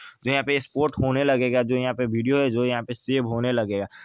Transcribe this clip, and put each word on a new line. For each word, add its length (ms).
जो 60
यहाँ 120
पे 140
एक्सपोर्ट 440
होने 240
लगेगा, 380
जो 140
यहाँ 180
पे 140
वीडियो 300
है 120
जो 140
यहाँ 180
पे 140
सेव 300
होने 260
लगेगा। 340